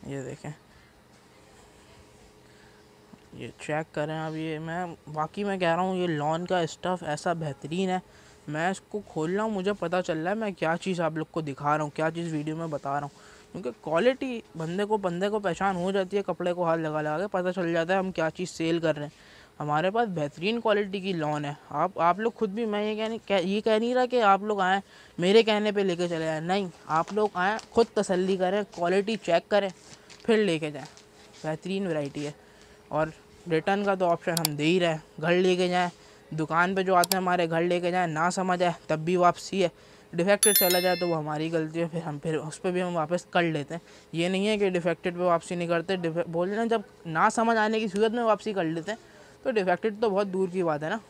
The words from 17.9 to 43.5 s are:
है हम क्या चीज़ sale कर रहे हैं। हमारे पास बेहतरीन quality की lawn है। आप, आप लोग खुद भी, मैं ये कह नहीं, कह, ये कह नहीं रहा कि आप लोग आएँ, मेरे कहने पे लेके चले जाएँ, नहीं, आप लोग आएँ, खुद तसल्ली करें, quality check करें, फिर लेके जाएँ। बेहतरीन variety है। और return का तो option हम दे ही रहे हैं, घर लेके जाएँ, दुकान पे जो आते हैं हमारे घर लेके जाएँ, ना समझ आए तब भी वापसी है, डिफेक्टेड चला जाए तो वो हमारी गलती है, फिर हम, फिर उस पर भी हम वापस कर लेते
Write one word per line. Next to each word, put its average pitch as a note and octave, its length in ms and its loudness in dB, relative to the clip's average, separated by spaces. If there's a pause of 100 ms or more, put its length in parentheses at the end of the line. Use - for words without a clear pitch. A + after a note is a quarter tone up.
है G3 40 2
हम F#3+ 140 -2
क्या D#3+ 180 0
चीज़ F3+ 200 -8
sale E3 300 0
कर D#3+ 140 2
रहे D3 100 -6
हैं। D3 80 -12 (440)
हमारे D3+ 340 0
पास A3+ 200 0
बेहतरीन E3+ 500 -4
quality G#3 400 0
की F#3+ 140 -4
lawn D3+ 300 -2
है। C#3+ 120 -6 (160)
आप, E3 280 -2
आप F3 200 4
लोग A3+ 140 0
खुद A3 160 -2
भी, A3+ 160 -4
मैं G#3 160 -2
ये G#3+ 140 -2
कह A3 120 -4
नहीं, A3+ 100 -6 (100)
कह, G3 100 2
ये G3 220 0
कह A3 180 2
नहीं A#3 160 0
रहा B3+ 120 2
कि B3 140 2
आप G3 240 6
लोग G#3+ 160 -2
आएँ, F#3+ 200 2 (380)
मेरे G3 240 8
कहने G#3+ 300 2
पे G3+ 120 2
लेके F3 240 0
चले D#3+ 160 -2
जाएँ, D#3 180 -2
नहीं, F#3 260 0 (220)
आप E3 240 0
लोग G#3 220 0
आएँ, G3 220 0 (160)
खुद A#3 120 6 (100)
तसल्ली F#3+ 400 0
करें, F#3+ 300 0
quality G3 520 0
check E3+ 320 0
करें, G3+ 200 2 (540)
फिर A3 160 4
लेके D#3+ 300 0
जाएँ। D3 180 -12 (480)
बेहतरीन F3+ 500 -4
variety D3 380 -4
है। D3 100 -8 (560)
और D#3 220 0 (340)
return G3 380 0
का G3 100 2
तो F#3 120 2
option E3+ 300 0
हम D#3 200 0
दे D3 80 0
ही F3 140 4
रहे E3+ 120 2
हैं, D#3 120 -4 (180)
घर E3+ 120 2
लेके F3+ 360 4
जाएँ, F3+ 220 0 (420)
दुकान D#3+ 420 0
पे F#3+ 100 0
जो F#3 100 2
आते F3 220 6
हैं F#3 60 0
हमारे F3+ 240 2
घर E3 160 0
लेके F3 280 0
जाएँ, F3+ 180 0
ना D#3+ 240 0
समझ F#3 300 0
आए F3 120 2 (140)
तब D#3 120 0
भी F3 180 0
वापसी F3 440 2
है, E3+ 80 2 (420)
डिफेक्टेड G3+ 440 6
चला F3+ 240 6
जाए F3+ 160 4
तो F3 100 0
वो E3+ 80 2
हमारी D3+ 360 -2
गलती D#3+ 300 -2
है, E3+ 80 0
फिर E3 140 -6
हम, D3 160 -6
फिर D#3+ 180 -2
उस D#3 220 -6
पर F#3 140 -2
भी F3+ 80 0
हम F3+ 140 -2
वापस E3+ 380 -2
कर F3+ 120 4
लेते D#3 300 -2